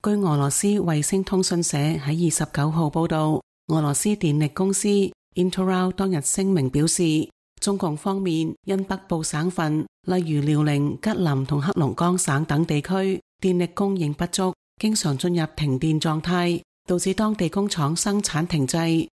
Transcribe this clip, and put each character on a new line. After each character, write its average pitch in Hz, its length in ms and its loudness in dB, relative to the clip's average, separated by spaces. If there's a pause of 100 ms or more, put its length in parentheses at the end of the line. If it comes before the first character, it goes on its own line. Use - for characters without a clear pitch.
據 208 80 2
俄 190 240 2
羅 143 140 2
斯 - 180 0
衛 170 340 2
星 190 220 0
通 190 200 0
訊 175 180 0
社 160 160 -2
喺 156 500 0
二 - 40 4
十 - 200 -2
九 147 200 0
號 160 180 0
報 165 180 0
道， 156 320 2 (280)
俄 160 140 2
羅 143 120 0
斯 208 160 0
電 165 300 2
力 151 100 2
公 190 240 0
司 208 140 0 (480)
Intoral 185 560 0
當 190 200 -2
日 160 100 0
聲 190 260 -2
明 151 220 2
表 147 160 2
示， 160 440 0 (300)
中 202 180 -2
共 160 180 -2
方 196 260 -4
面 160 320 -2 (120)
因 196 180 -2
北 190 140 -4 (100)
部 160 160 -2
省 156 260 -2
份， 156 360 -2 (180)
例 175 300 0
如 147 100 0
遼 151 200 2
寧、 147 360 0
吉 214 100 -2 (100)
林 139 260 0
同 143 160 -2
黑 151 120 -2
龍 139 220 0
江 180 220 0
省 151 280 0
等 147 200 0
地 147 160 0
區 190 380 -2 (200)
電 185 180 2
力 175 100 2
供 196 300 -2
應 147 160 -2
不 175 140 -2
足， 185 260 -2 (260)
經 214 140 0
常 147 240 0
進 175 180 0
入 160 100 2 (100)
停 135 240 -2
電 156 220 2
狀 160 180 -2
態， 175 420 -2 (260)
導 180 100 0
致 190 160 0
當 214 220 0
地 175 120 0
工 196 220 -2
廠 156 260 0
生 202 260 0
產 160 260 -2
停 139 200 0
滯。 165 400 0 (100)